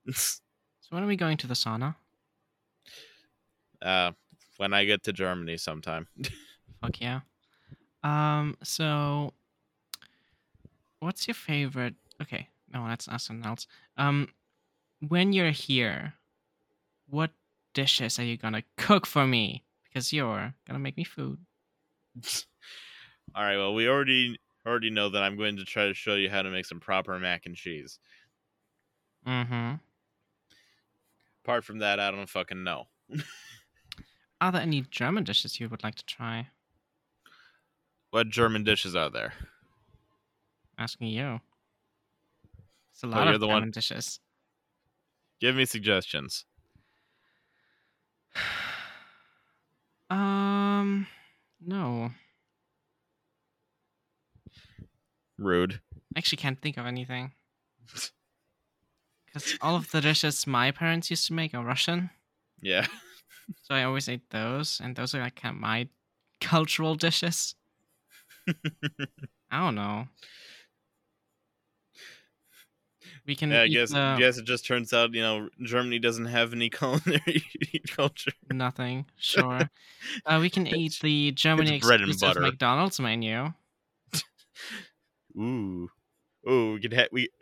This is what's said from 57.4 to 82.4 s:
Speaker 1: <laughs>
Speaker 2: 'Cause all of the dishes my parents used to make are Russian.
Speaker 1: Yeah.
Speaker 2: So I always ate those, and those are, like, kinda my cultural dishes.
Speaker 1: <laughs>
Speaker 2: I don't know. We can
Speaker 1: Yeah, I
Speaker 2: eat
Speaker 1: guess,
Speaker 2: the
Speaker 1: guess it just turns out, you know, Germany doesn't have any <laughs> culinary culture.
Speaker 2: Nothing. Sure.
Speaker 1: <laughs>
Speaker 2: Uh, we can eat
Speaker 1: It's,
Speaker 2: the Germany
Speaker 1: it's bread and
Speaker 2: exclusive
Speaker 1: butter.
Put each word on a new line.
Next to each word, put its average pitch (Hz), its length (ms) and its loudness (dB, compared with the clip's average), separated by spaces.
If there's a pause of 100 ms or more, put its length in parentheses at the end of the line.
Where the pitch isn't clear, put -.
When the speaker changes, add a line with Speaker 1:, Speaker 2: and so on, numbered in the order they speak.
Speaker 1:
<laughs> - 260 -10 (1200)
Speaker 2:
'Cause - 300 -4
all 160 140 2
of 160 160 -4
the 160 100 2
dishes 151 440 2
my 131 240 4
parents 165 400 -2
used 165 180 -2
to - 40 -8
make 160 220 -4
are 120 100 -6
Russian. 175 460 -2 (500)
Speaker 1:
Yeah. 92 260 2 (760)
Speaker 2:
So 139 120 -4
I 131 100 2
always 131 240 -2
ate 123 220 -8
those, 123 500 -4
and 123 160 -8
those 120 180 -4
are, 135 60 -4
like, 123 160 -6
kinda 117 220 -8
my 110 300 -2 (520)
cultural 160 560 2
dishes. 165 580 0 (920)
Speaker 1:
<laughs> - 20 -6 (1040)
Speaker 2:
I 143 100 -2
don't 165 140 2
know. 104 340 -4 (3250)
We 143 100 -2
can 151 140 0
Speaker 1:
Yeah, 117 120 8
I 113 40 8
Speaker 2:
eat 113 60 6
Speaker 1:
guess, 120 180 4
Speaker 2:
the 139 280 2
Speaker 1:
guess 123 200 6
it 113 60 -10
just 120 220 -2
turns 123 260 0
out, 117 220 6
you 113 80 0
know, 107 260 0 (140)
Germany 120 360 0
doesn't 117 280 0
have 117 260 2
any 117 180 0
<laughs> - 0 -
culinary 151 720 2 (460)
culture. - 440 0 (180)
Speaker 2:
Nothing. 127 560 -2 (100)
Sure. 127 580 2
Speaker 1:
<laughs> - 60 -20 (460)
Speaker 2:
Uh, 156 140 6
we 175 100 4
can 185 160 2
eat 160 260 0
Speaker 1:
It's, - 80 -6
Speaker 2:
the 147 320 4
Germany 156 380 4
Speaker 1:
it's 143 100 2
bread 117 200 8
and 98 80 2
Speaker 2:
exclusive 95 120 2
Speaker 1:
butter. 92 220 4